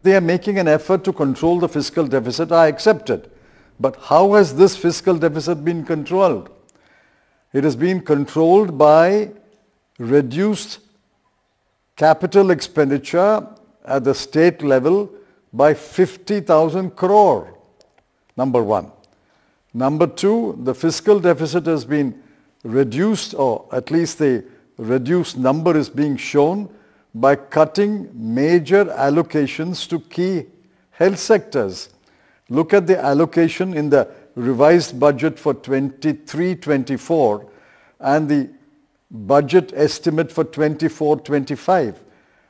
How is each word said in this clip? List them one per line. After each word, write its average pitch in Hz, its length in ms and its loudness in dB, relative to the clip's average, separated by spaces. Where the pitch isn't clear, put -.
They 190 100 6
are 190 60 4
making 180 400 -2
an 170 80 0
effort 156 340 0
to 190 100 -4
control 160 460 0
the 170 100 0
fiscal 151 380 -4
deficit. 131 460 -2
I 165 160 6
accept 175 420 0
it. - 260 -8
But 135 160 -2
how 190 380 4
has 175 200 4
this 185 220 4
fiscal 170 420 -2
deficit 151 460 -4
been 165 200 -4
controlled? 165 680 -2
It 135 120 0
has 147 100 0
been 175 280 -2
controlled 160 760 2
by 170 540 4
reduced 143 800 -2
capital 180 540 2
expenditure 160 960 0
at 131 200 -4
the 135 100 2
state - 480 0
level 151 480 0
by 143 220 4
fifty - 680 -4
thousand 165 560 0
crore, 185 640 2
number 123 240 0
one. 101 280 -4
Number 143 320 0
two, 214 560 -2
the 127 120 -4
fiscal 196 460 0
deficit 160 460 -2
has 156 180 -2
been 139 380 -4
reduced, 135 720 -2
or 127 360 -2
at 127 200 -6
least 160 280 -2
the 131 280 0
reduced 131 580 -2
number 156 400 0
is 147 140 -2
being 143 260 -2
shown 170 580 -2
by 135 220 2
cutting 196 760 -2
major 147 720 0
allocations 156 1040 -4
to 165 100 -4
key 180 460 -6
health 190 260 0
sectors. 113 720 -2
Look 156 240 -2
at 196 140 2
the 185 120 2
allocation 165 760 0
in 147 160 -2
the 135 180 2
revised 131 600 2
budget 147 400 0
for 143 140 -4
twenty-three 139 1040 -4
twenty-four 135 920 -2
and 147 280 -2
the 139 220 -2
budget 139 600 0
estimate 151 560 -2
for 160 140 -4
twenty-four 151 760 -2
twenty-five. 143 840 -4